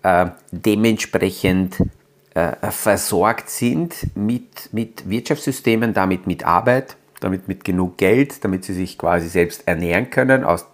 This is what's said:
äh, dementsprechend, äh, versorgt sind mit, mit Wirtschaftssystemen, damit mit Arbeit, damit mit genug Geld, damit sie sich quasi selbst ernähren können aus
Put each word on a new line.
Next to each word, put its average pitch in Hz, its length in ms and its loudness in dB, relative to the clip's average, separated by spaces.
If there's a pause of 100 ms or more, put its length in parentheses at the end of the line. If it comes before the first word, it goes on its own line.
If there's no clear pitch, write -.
äh, 90 220 4 (260)
dementsprechend, 95 1300 0 (520)
äh, 85 180 0 (180)
versorgt 104 800 0
sind 156 440 -2 (200)
mit, - 580 -6
mit 110 380 -8
Wirtschaftssystemen, 117 840 0
damit 95 320 0
mit 92 200 -4
Arbeit, 123 500 2 (240)
damit 95 260 -4
mit 95 180 -8
genug 92 340 -2
Geld, 120 440 2
damit 95 220 -2
sie 98 80 -8
sich 90 260 -6
quasi 85 300 0
selbst 87 380 0
ernähren 87 440 0
können 131 340 2
aus 85 300 0